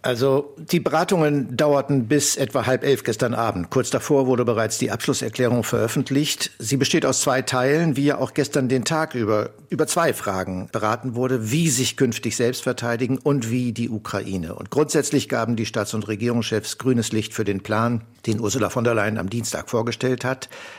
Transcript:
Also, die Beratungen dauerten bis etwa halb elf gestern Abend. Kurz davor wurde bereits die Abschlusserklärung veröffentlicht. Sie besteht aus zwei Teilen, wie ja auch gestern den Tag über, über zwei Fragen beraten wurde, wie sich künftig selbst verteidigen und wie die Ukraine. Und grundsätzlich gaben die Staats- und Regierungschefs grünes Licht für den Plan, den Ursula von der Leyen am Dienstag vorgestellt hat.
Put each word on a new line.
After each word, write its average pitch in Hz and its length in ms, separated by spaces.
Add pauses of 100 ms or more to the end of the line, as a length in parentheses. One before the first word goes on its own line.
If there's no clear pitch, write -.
Also, 131 540
die 165 220
Beratungen 151 760
dauerten 139 520
bis 147 280
etwa 131 300
halb 131 180
elf 135 200
gestern 117 320
Abend. 101 340
Kurz 127 220
davor 135 340
wurde 123 200
bereits 113 340
die 123 100
Abschlusserklärung 117 760
veröffentlicht. 131 960
Sie 123 200
besteht 139 280
aus 131 160
zwei 131 220
Teilen, 143 520
wie 139 100
ja 143 120
auch 127 160
gestern 135 340
den 127 160
Tag 156 300
über, 107 380 (180)
über 156 160
zwei 165 280
Fragen 92 580
beraten 110 420
wurde, 120 380
wie 165 180
sich 123 280
künftig 120 380
selbst 123 280
verteidigen 120 560
und 135 320
wie 123 220
die 117 160
Ukraine. 95 680
Und - 160
grundsätzlich 151 580
gaben 117 260
die 107 120
Staats- 104 260
und 107 140
Regierungschefs 110 720
grünes 120 320
Licht 110 240
für 113 80
den 98 180
Plan, 113 400 (240)
den 107 140
Ursula 101 320
von 120 120
der 117 120
Leyen 107 240
am 92 100
Dienstag 110 400
vorgestellt 120 560
hat. 131 240 (300)